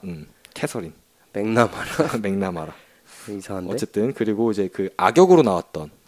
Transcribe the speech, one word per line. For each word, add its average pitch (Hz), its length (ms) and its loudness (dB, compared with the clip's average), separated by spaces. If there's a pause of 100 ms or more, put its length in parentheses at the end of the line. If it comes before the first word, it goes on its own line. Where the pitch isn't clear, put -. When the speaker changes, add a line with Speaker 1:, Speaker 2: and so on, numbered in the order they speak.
Speaker 1:
음, 85 220 -12 (280)
캐서린. 101 380 -8 (400)
Speaker 2:
맥나마라? 113 880 0
Speaker 1:
<laughs> 110 40 -6
맥나마라. 95 520 -4 (540)
Speaker 2:
이상한데? 98 440 -10
Speaker 1:
어쨌든, 113 420 -2
그리고 110 360 0
이제 98 220 -2
그 95 240 -4
악역으로 160 460 6
나왔던 85 480 -2 (160)